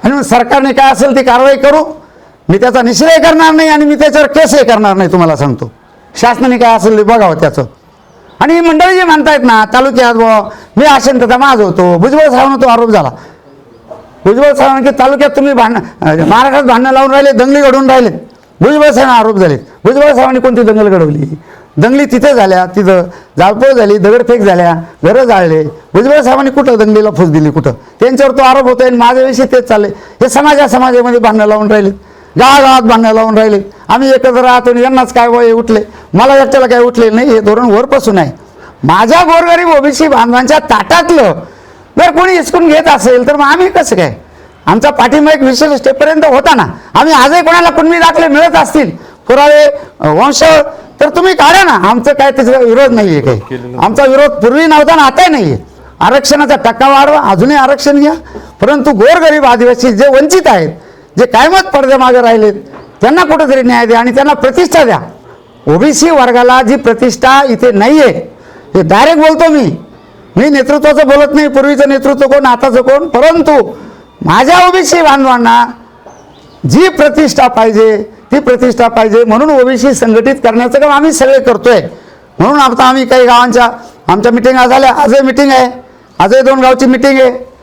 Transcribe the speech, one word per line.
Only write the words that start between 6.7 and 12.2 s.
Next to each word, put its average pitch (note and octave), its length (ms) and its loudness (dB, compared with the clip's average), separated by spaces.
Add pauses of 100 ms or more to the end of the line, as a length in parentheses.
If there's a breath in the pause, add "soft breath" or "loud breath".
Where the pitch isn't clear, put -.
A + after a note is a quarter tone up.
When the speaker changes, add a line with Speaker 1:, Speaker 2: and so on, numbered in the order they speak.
Speaker 1:
असेल G#3+ 220 0
ते G#3 40 2
बघावं G#3 320 0
त्याचं. D#3 300 -4 (760)
आणि D#4 140 0
ही E4+ 60 0
मंडळी E4+ 360 0
जी F#4 60 0
म्हणतायत D4+ 400 0
ना, A3+ 300 2
तालुक्यात B3+ 420 0
बुवा A3+ 340 0 (280 loud breath)
मी A#3+ 80 2
असेन C4+ 340 2
त्याचा A#3 180 0
माझ C4 240 0
होतो, F3+ 380 0
भुजबळ C4 200 0
साहेबांना C4+ 380 0